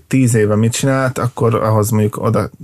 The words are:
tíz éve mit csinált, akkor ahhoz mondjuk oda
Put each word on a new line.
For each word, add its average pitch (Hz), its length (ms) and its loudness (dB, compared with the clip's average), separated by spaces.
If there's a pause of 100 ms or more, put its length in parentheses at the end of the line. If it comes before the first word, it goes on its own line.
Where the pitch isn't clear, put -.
tíz 127 280 2
éve 107 200 2
mit 113 160 2
csinált, 135 460 -2
akkor 117 380 -2
ahhoz 107 340 0
mondjuk 107 340 0
oda 110 260 -2 (140)